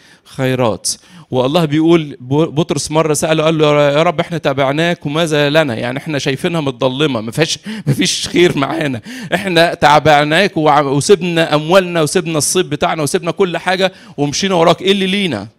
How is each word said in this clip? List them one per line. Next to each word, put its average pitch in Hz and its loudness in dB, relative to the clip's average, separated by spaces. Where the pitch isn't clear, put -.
خيرات. 127 -2
والله 135 0
بيقول، 156 2
ب-، 139 -2
بطرس 156 -4
مرة 156 0
سأله 160 0
قال 160 0
له: 147 4
"يا 147 2
رب 165 0
إحنا 170 -6
تابعناك 143 -2
وماذا 151 0
لنا؟ 147 2
يعني 120 -4
إحنا 147 -6
شايفينها 160 -2
متضلمة، 135 -2
ما 113 -8
فيهاش، - -2
ما 143 2
فيش - -2
خير 175 2
معانا. 135 -4
إحنا 175 0
تابعناك 151 4
وع-، 151 4
وسبنا 156 2
أموالنا 170 2
وسبنا 160 -2
الصيد 165 0
بتاعنا 160 -2
وسبنا 165 -2
كل 175 -2
حاجة 185 -2
ومشينا 147 -2
وراك، 165 2
إيه 190 2
اللي 190 0
لينا؟ 175 -2